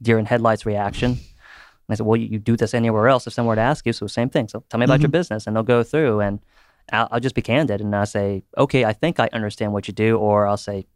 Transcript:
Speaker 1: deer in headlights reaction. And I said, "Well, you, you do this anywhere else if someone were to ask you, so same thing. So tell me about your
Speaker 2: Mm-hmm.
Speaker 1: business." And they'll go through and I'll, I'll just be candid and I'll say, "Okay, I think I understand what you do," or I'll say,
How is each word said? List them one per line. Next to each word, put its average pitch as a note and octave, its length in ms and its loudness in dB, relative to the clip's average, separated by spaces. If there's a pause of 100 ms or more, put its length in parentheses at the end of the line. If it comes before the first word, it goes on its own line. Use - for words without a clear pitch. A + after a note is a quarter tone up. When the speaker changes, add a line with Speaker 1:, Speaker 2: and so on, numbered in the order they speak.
Speaker 1:
deer A2+ 180 4
in A2 60 0
headlights A2+ 400 2
reaction. G2+ 480 -2
And - 760 -14
I G#2+ 60 0
said, A2 100 -4
"Well, A2 100 4
you, A2+ 100 -2
you G#2+ 120 -6
do A#2 180 0
this A2 160 -2
anywhere A2+ 360 2
else C3 180 2
if A2+ 80 -12
someone A#2 160 0
were A2 60 2
to A2 40 2
ask C3 260 0
you, A#2 60 0
so A2+ 140 -6
same A#2+ 240 -2
thing. B2+ 180 -2
So - 220 -12
tell A2+ 100 -2
me A#2+ 40 4
about C3 160 4
your D3+ 80 4
Speaker 2:
Mm-hmm. D3+ 100 2
Speaker 1:
business." A2+ 280 -4
And A2 80 -4
they'll A2 80 0
go A#2+ 200 2
through B2 380 0
and G2+ 200 -2 (500)
I'll, A2+ 220 0
I'll A#2+ 80 0
just B2 140 -2
be A#2 80 -2
candid B2+ 400 0
and G#2 120 -2
I'll G2+ 120 2
say, G2+ 380 -4 (120)
"Okay, C3+ 280 2
I A2 100 2
think D#3+ 260 -2
I A#2 120 2
understand G#2 420 -4
what G2+ 140 -4
you G2+ 60 -12
do," A2 220 2
or G#2 300 2
I'll G2+ 100 0
say, G2 400 -10